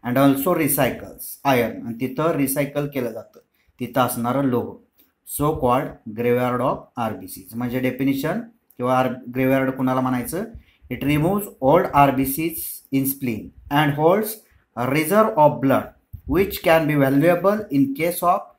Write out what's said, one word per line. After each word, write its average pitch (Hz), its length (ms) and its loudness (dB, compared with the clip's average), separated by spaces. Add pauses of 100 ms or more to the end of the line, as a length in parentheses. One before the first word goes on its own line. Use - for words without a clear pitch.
And 123 140 -2
also 139 400 2
recycles 139 680 -2 (180)
iron. 120 400 0
आणि 117 140 -10
तिथं 151 360 -2
रिसायकल 143 580 -2
केलं 120 180 -4
जातं, 110 280 -16 (400)
तिथं 123 220 -2
असणारं 123 420 0
लोह. 120 300 -2 (540)
So 147 220 -2 (100)
called 131 300 2 (260)
graveyard 120 460 0
of 143 160 -2 (200)
आरबीसीज. 110 580 -8
म्हणजे 123 240 -4
डेफिनेशन 135 600 -2 (380)
किंवा 127 220 2
आर-, 127 140 0 (220)
ग्रेव्हयार्ड 135 360 2
कुणाला 127 300 -2
म्हणायचं? 127 420 -4 (480)
It 123 120 -8
removes 156 420 0 (160)
old 156 320 4
R 143 220 6
B 135 100 0
Cs 160 400 -6 (260)
in 135 200 0
spleen 113 340 -6 (260)
and 143 260 2
holds 185 360 2 (420)
a 120 120 -2
reserve 160 420 2 (140)
of 147 180 6
blood 127 260 2 (420)
which 180 360 0
can 160 240 4
be 151 140 2
valuable 170 580 2 (100)
in 139 140 4 (140)
case 175 220 -2
of 180 200 2 (180)